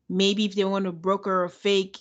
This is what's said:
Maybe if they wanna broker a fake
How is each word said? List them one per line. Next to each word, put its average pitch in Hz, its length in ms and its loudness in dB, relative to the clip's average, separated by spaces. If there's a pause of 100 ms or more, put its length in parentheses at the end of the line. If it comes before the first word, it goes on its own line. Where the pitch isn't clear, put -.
Maybe 196 360 2
if 190 100 -6
they 196 100 2
wanna 190 260 -2
broker 190 520 0
a 175 60 -4
fake 196 520 0